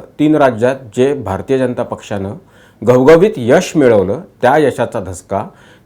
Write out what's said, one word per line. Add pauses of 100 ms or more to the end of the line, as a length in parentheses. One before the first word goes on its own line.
(180)
तीन
राज्यात (200)
जे
भारतीय
जनता
पक्षानं (480)
घवघवीत
यश
मिळवलं, (220)
त्या
यशाचा
धसका (440)